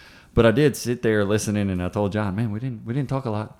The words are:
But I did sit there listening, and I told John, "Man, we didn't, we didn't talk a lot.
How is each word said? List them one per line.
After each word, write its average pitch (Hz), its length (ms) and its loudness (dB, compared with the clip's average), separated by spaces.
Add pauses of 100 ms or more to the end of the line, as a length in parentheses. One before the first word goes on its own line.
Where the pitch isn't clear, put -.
(340)
But 117 140 6
I 110 60 8
did 135 240 4
sit 120 260 -4
there 110 220 2
listening, 104 460 0
and 90 120 -2
I 90 60 -2
told 101 240 -2
John, 104 240 -2
"Man, 113 160 -2
we 104 80 -6
didn't, 120 260 -8
we 113 80 -6
didn't 135 140 -2
talk 135 160 -4
a 120 60 -4
lot. 107 300 -6